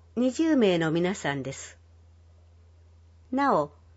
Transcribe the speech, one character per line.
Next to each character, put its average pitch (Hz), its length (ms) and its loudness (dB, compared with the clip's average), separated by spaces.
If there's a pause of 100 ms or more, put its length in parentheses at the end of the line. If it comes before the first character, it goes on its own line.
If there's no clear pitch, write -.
(160)
二 247 160 0
十 320 240 2
名 190 240 4
の 160 120 0
皆 175 220 0
さ 147 220 -6
ん 135 80 -8
で 135 100 -8
す。 - 240 -18 (1500)
な 262 240 2
お、 147 160 0 (260)